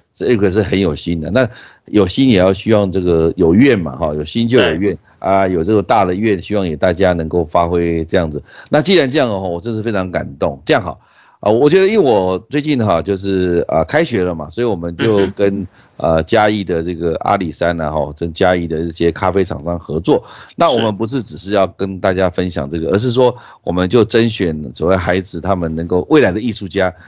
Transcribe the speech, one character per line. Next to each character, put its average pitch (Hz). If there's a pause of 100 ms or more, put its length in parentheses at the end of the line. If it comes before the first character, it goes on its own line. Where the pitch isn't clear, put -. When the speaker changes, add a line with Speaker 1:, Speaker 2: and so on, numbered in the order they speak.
(160)
Speaker 1:
这 -
Acre 98
是 101
很 92
有 82
心 85
的， 76
那 120 (420)
有 101
心 131
也 110
要 95
希 101
望 104
这 90
个 82
有 85
愿 123
嘛 73
哈， 76
有 76
心 117
就 120
有 117
愿， 92
Speaker 2:
对。 - (220)
Speaker 1:
啊， 98
有 92
这 95
个 101
大 104
的 90
愿， 101
希 104
望 98
也 80
大 92
家 92
能 82
够 85
发 85
挥 85
这 90
样 82
子。 71 (280)
那 147
既 196
然 139
这 151
样 127
哦， 98
我 87
真 110
是 110
非 113
常 92
感 87 (140)
动。 73
这 156
样 135
好， 78 (440)
啊， 104
我 131
觉 185
得 190
因 214
为 226
我 95 (100)
最 147
近 143
哈， 85
就 95
是， 92
呃， 80
开 147
学 110
了 90
嘛， 78
所 113
以 -
我 107
们 85
就 104
跟， 101
Speaker 2:
嗯 101
哼。 92 (300)
Speaker 1:
呃， 80
嘉 107
义 107
的 85
这 87
个 82
阿 101
里 90
山 85
啊， 78
吼， 73
跟 85
嘉 92
义 87
的 80
这 82
些 85
咖 95
啡 95
厂 87
商 85
合 76
作。 113 (360)
那 165
我 127
们 110
不 104
是 123
只 -
是 95
要 98
跟 95
大 95
家 92
分 90
享 78
这 82
个， 80
Speaker 2:
是。 82
Speaker 1:
而 101
是 120
说 123 (300)
我 -
们 90
就 113
甄 117
选 98 (220)
所 82
谓 95
孩 90
子 90
他 92
们 85
能 82
够， 90
未 151
来 104
的 107
艺 117
术 104
家， 92 (140)